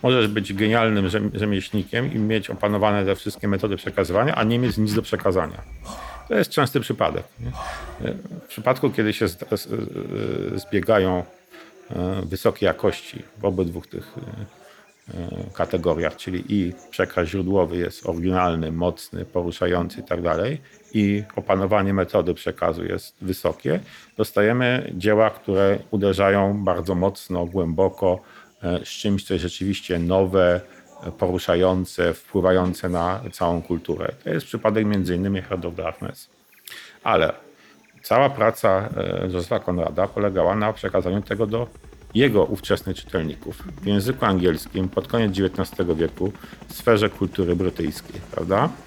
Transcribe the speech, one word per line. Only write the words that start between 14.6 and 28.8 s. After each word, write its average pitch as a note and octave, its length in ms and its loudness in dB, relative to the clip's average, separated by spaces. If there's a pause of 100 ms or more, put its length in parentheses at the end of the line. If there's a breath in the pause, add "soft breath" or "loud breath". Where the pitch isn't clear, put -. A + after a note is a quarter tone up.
e, F2+ 360 -8
kategoriach, E2 640 0
czyli F2+ 320 -6
i F#2 240 0 (180)
przekaz F2+ 380 0
źródłowy F#2 480 0
jest F2 320 -4
oryginalny, E2+ 640 0
mocny, F2 520 -4
poruszający F2 760 -2
i - 40 -12
tak E2+ 180 -4
dalej, F2+ 380 0 (340 loud breath)
i G2+ 280 2 (140)
opanowanie G2 580 2
metody F2+ 400 2
przekazu E2+ 500 -2
jest F2+ 360 -8
wysokie, F#2 600 -2 (360 loud breath)
dostajemy A#2+ 800 2
dzieła, G#2+ 360 4
które G2 480 2 (120)
uderzają G2 760 4
bardzo F2+ 300 0
mocno, F2+ 520 0
głęboko, F2+ 720 2 (420 loud breath)
e, F2+ 220 -2